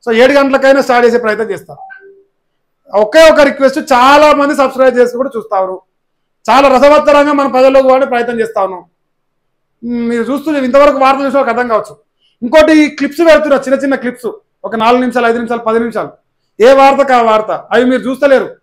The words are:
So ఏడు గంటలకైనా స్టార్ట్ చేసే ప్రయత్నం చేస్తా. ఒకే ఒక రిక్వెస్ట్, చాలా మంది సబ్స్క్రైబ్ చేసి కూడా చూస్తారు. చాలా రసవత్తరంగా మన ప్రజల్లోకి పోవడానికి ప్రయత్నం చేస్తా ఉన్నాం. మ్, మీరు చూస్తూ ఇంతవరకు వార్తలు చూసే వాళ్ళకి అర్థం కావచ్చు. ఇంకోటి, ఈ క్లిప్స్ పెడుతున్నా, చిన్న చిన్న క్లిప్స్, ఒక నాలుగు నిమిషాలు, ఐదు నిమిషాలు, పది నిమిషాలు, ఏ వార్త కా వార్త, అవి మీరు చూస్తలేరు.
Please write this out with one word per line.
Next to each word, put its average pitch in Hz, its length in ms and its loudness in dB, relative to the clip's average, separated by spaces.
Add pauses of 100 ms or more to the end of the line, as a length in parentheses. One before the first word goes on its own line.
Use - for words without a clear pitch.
So 226 60 -2
ఏడు 254 180 4
గంటలకైనా 269 480 2
స్టార్ట్ 247 260 0
చేసే 240 120 2
ప్రయత్నం 214 320 -4
చేస్తా. 151 260 -12 (1160)
ఒకే 302 360 4
ఒక 302 100 2
రిక్వెస్ట్, 277 380 0
చాలా 285 560 2
మంది 285 220 -2
సబ్స్క్రైబ్ 262 420 0
చేసి 240 180 0
కూడా 262 200 -10
చూస్తారు. 190 460 -6 (680)
చాలా 277 180 4
రసవత్తరంగా 285 640 2
మన 277 140 -2
ప్రజల్లోకి 262 380 2
పోవడానికి 262 260 0
ప్రయత్నం 233 300 -4
చేస్తా 220 240 -4
ఉన్నాం. 185 200 -10 (1000)
మ్, 233 240 -6
మీరు 233 140 -4
చూస్తూ 285 300 -6
ఇంతవరకు 277 460 0
వార్తలు 269 280 0
చూసే 269 120 -2
వాళ్ళకి 240 200 -2
అర్థం 247 100 -4
కావచ్చు. 214 280 -6 (460)
ఇంకోటి, 311 300 2
ఈ 302 160 2
క్లిప్స్ 277 300 -6
పెడుతున్నా, 302 380 2
చిన్న 269 180 -2
చిన్న 269 200 -4
క్లిప్స్, 240 380 -10 (320)
ఒక 202 120 -8
నాలుగు 233 240 0
నిమిషాలు, 247 260 -4
ఐదు 233 100 0
నిమిషాలు, 233 240 -6
పది 226 180 -2
నిమిషాలు, 220 320 -6 (500)
ఏ 247 120 6
వార్త 269 300 4
కా 254 200 0
వార్త, 214 280 -2
అవి 208 340 -2
మీరు 254 180 -2
చూస్తలేరు. 254 600 -2